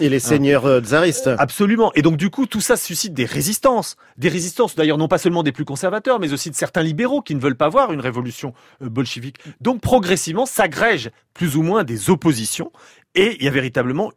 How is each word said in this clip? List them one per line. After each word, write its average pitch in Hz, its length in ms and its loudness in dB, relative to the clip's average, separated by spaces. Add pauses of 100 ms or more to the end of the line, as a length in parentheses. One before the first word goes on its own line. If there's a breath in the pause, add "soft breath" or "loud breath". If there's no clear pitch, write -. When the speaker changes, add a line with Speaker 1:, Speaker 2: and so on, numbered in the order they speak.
Speaker 1:
Et 151 80 4
les 135 80 2
Speaker 2:
Hein. 120 120 -2
Speaker 1:
seigneurs, 139 380 4
euh, 131 140 6
tsaristes. 143 480 2
Speaker 2:
Euh, 123 100 2
absolument. 202 560 2
Et 151 80 4
donc 160 140 4
du 180 120 0
coup, 262 180 -2
tout 208 160 -4
ça 240 140 2
suscite 175 380 -6
des 127 120 -2
résistances. 202 680 0 (220 soft breath)
Des 151 140 0
résistances 180 440 -2
d'ailleurs 156 240 2
non 160 80 0
pas 175 120 2
seulement 170 260 0
des 143 80 0
plus 151 140 -6
conservateurs, 202 520 -2
mais 160 140 -4
aussi 151 180 -6
de - 60 -12
certains 165 260 -2
libéraux 233 400 0
qui 151 140 -6
ne 131 40 -4
veulent 131 160 0
pas 151 120 2
voir 233 240 2
une 147 80 -4
révolution, 123 520 -6 (300 soft breath)
euh, 127 60 -10
bolchevique. 123 500 -6 (220 loud breath)
Donc 247 200 -2
progressivement, 190 640 0
s'agrègent 180 640 0 (240)
plus 156 220 -2
ou 160 60 4
moins 185 220 2
des 117 260 -2
oppositions. 151 600 0 (460 soft breath)
Et 202 200 2
il 131 80 -2
y - 20 0
a - 20 0
véritablement 131 680 -2